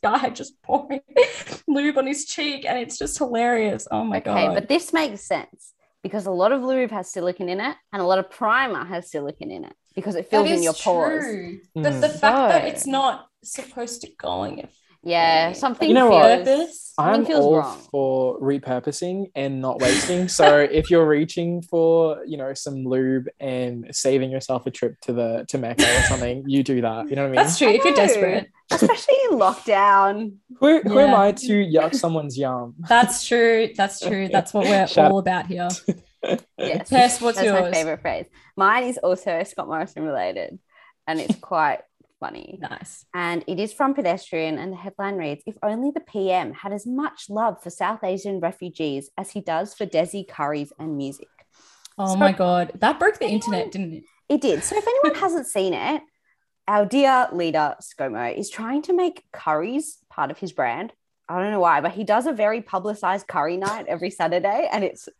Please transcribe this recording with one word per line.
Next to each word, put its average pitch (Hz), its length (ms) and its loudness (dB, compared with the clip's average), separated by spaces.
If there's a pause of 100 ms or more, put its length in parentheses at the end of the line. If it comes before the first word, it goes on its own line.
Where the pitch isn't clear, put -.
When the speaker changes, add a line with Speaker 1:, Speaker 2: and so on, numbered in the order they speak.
Speaker 1:
guy 233 280 0
just - 320 -14
pouring 285 380 -4 (340)
<laughs> - 340 -14
lube 285 300 0
on 269 80 2
his 285 180 -6
cheek 285 400 -6
and 247 140 -2
it's 240 200 -10
just - 200 -6
hilarious. 233 720 0
Oh 214 140 -2
my 196 140 -2
Speaker 2:
Okay, 190 280 0
Speaker 1:
God. 185 80 0
Speaker 2:
but - 140 -4
this 339 240 -2
makes 294 300 -2
sense - 500 -8 (300)
because 196 240 -6
a 196 40 -4
lot 185 220 2
of 269 100 0
lube 254 280 -2
has 196 200 -10
silicone 180 380 -6
in 185 120 -6
it 269 160 -6 (160)
and 196 100 -6
a - 20 -2
lot 185 140 4
of 190 120 -6
primer 226 540 -2
has 180 260 -10
silicone 147 400 -8
in - 140 -12
it - 80 -18 (220)
because 196 220 -6
it - 120 -6
fills 208 180 4
Speaker 1:
That 330 60 2
Speaker 2:
in - 60 2
Speaker 1:
is 339 60 0
Speaker 2:
your 160 100 2
pores. 214 500 0
Speaker 1:
true. 190 360 -10 (140)
But 151 200 0
Speaker 3:
Mm. 131 60 -4
Speaker 1:
the 302 80 4
fact 294 120 -8 (320)
that 330 100 4
Speaker 2:
So - 60 -2
Speaker 1:
it's - 180 -6
not 269 400 -2 (160)
supposed - 600 -12
to - 60 -16 (100)
go 90 260 -4
in - 140 -8
your - 100 -14 (380)
Speaker 2:
Yeah, 165 440 4
Speaker 1:
face. 180 100 -10
Speaker 2:
something 262 280 0
Speaker 3:
You - 60 8
know 254 160 8
what? 185 340 8
Speaker 2:
feels, 262 40 -2
Speaker 1:
Purpose. 302 320 0 (160)
Speaker 2:
something 165 180 2
Speaker 3:
I'm 233 120 2
Speaker 2:
feels 302 180 2
Speaker 3:
all 156 140 6
Speaker 2:
wrong. 120 200 -4 (120)
Speaker 3:
for 131 500 0
repurposing 143 920 -4
and 139 260 -6
not 131 200 -4
wasting. 175 480 0
So 147 300 6
Speaker 1:
<laughs> 147 200 2
Speaker 3:
if 151 120 0
you're 165 160 6
reaching 170 560 0
for, 165 640 2
you 151 140 -10
know, 135 160 -6
some 135 320 -8
lube 131 400 0 (120)
and 127 560 -6
saving 131 360 0
yourself 131 360 -4
a 123 40 -6
trip - 320 -4
to 127 100 -4
the, 117 380 -2
to 139 80 -4
Mecca 120 260 0 (140)
or 131 60 4
something, 127 440 -2
you 139 140 2
do 127 180 0
that. 113 300 -2
You 139 60 -4
know 139 60 -2
what 139 60 -2
I 131 40 -6
mean? 131 120 0
Speaker 1:
That's - 140 -2
true. 254 100 4
Speaker 2:
I 208 40 6
Speaker 1:
If - 120 4
you're - 80 4
Speaker 2:
know. - 40 2 (100)
Speaker 1:
desperate. 202 420 2 (220)
Speaker 2:
Especially - 440 4 (160)
in 277 80 2
lockdown. 202 1000 4 (220)
Speaker 3:
Who, 311 220 6
who 208 180 2
am 277 120 8
Speaker 1:
Yeah. 220 100 6
Speaker 3:
I 202 120 6
to 226 200 -2 (140)
yuck 156 280 2
someone's 156 440 -2
yum? 123 360 -4 (140)
Speaker 1:
That's 233 380 4
true. 226 500 2
That's 196 240 -2
true. 190 280 -2
That's 185 260 0
what 202 120 2
we're 196 220 4
Speaker 3:
Shout 170 240 6
Speaker 1:
all 196 60 2
about 180 280 -2
here. 175 260 -6
Speaker 3:
<laughs> - 60 -10 (800)
Speaker 2:
Yes. - 320 -4
Speaker 1:
Tess, 247 320 4
what's 233 180 0
Speaker 2:
That's 208 120 2
my 196 100 4
Speaker 1:
yours? 175 160 0
Speaker 2:
favorite 160 240 -2
phrase. - 240 -6 (320)
Mine 214 280 4
is 247 120 -4
also 180 480 -2
Scott - 240 -10
Morrison 156 360 -6
related, 95 540 -6 (480)
and 160 140 -2
it's - 180 0
Speaker 1:
<laughs> - 20 -20
Speaker 2:
quite 156 400 -2 (380)
funny. - 440 -12
Speaker 1:
Nice. - 500 -14
Speaker 2:
And 175 340 -4
it 185 140 -6
is 214 140 -6
from 277 180 0
Pedestrian, 170 640 -4
and 180 160 -8
the 180 60 -12
headline 196 380 -8
reads, 147 300 -6
"If 208 160 -12
only 226 280 -2
the 320 100 -6
P 190 320 -4
M 160 220 -2
had 202 180 -12
as 208 140 -10
much 262 420 -8
love 214 340 -4
for 175 60 -14
South 202 340 -6
Asian 190 380 -4
refugees 160 800 -6
as 185 140 -12
he 202 100 -10
does 175 320 -6
for 214 100 -8
Desi 196 420 -4
curries 147 520 -6
and 156 180 -8
music." 139 320 -10 (720)
Speaker 1:
Oh 190 160 -2
Speaker 2:
So - 20 -2
Speaker 1:
my 196 160 4
God. 180 480 0
That 294 180 2
broke 427 200 2
the 480 80 -4
Speaker 2:
anyone 208 160 -2
Speaker 1:
internet, - 300 -4
didn't 185 200 -8
it? 160 120 -16 (260)
Speaker 2:
It 294 100 2
did. 175 240 0
So 415 140 -4
if 415 100 -2
anyone 554 320 2
hasn't 339 260 -2
seen 190 280 -2
it, - 260 -4 (680)
our 208 200 2
dear 262 460 4
leader, 156 500 0
ScoMo, 120 520 -6
is 196 140 -8
trying 240 340 -6
to 359 120 -2
make 359 360 -2
curries 190 680 -4 (100)
part 143 220 -4
of - 80 -14
his 190 140 -10
brand. 139 420 -4 (340)
I 170 120 -6
don't 208 120 -2
know 202 80 0
why, 165 200 4
but 160 120 -2
he 202 120 -8
does 226 220 0
a 320 60 -2
very 220 280 -2
publicized 196 640 -6
curry 165 320 -4
night 202 300 -6
every 175 220 -6
Saturday, 180 640 0
and 208 120 -2
it's - 240 -8 (120)